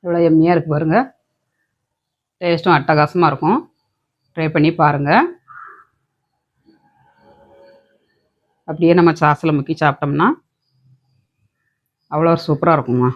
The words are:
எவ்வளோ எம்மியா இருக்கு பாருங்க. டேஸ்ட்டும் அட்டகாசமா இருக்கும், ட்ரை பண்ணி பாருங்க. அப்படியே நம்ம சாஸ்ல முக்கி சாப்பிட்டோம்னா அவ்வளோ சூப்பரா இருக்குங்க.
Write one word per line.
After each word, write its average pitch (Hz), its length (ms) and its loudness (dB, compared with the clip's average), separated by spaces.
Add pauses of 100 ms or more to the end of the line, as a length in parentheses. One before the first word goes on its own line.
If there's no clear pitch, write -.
எவ்வளோ 170 140 -2 (100)
எம்மியா 160 260 4
இருக்கு 165 200 -2
பாருங்க. 156 240 0 (1400)
டேஸ்ட்டும் 170 360 0
அட்டகாசமா 156 540 0
இருக்கும், 160 280 -2 (760)
ட்ரை 160 200 -4
பண்ணி 160 160 2 (120)
பாருங்க. 143 280 0 (3500)
அப்படியே 165 280 0
நம்ம 170 240 2
சாஸ்ல 151 340 0
முக்கி 143 260 -6
சாப்பிட்டோம்னா 143 460 -2 (1900)
அவ்வளோ 165 220 2 (100)
சூப்பரா 160 300 0
இருக்குங்க. 127 400 0